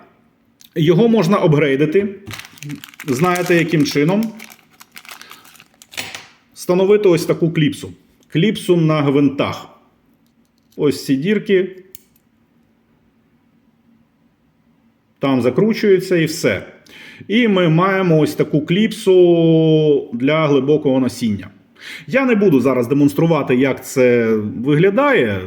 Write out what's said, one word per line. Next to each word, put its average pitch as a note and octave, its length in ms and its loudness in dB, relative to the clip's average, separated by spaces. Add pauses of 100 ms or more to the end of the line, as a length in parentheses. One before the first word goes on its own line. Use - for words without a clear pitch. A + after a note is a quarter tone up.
(760)
Його E3+ 320 2
можна G#3 300 2
апгрейдити. D3+ 720 0 (1000)
Знаєте, F3+ 480 0
яким E3 280 0
чином? F#3+ 480 -2 (2250)
Встановити G3 560 0
ось E3 160 0
таку D#3+ 260 -2
кліпсу. D3 400 -2 (360)
Кліпсу F3+ 480 -2
на D#3 260 0
гвинтах. C#3 680 -2 (1080)
Ось C#3+ 280 -2
ці C#3 100 -2
дірки. F#3+ 600 -2 (3500)
Там C3+ 220 0
закручується F#3 760 0
і D#3+ 80 0
все. G#2+ 360 -4 (680)
І A3+ 200 2
ми F#3 220 2
маємо F3+ 500 2
ось D3+ 160 0
таку D3 300 -2
кліпсу E3 1500 2
для D3 340 0
глибокого C#3+ 520 2
носіння. A#2 480 -4 (600)
Я B3+ 180 0
не B3 100 2
буду G3 240 4
зараз B2 280 0
демонструвати, C#3+ 680 0
як C3 300 -2
це A#2+ 500 2 (220)
виглядає, D3+ 880 0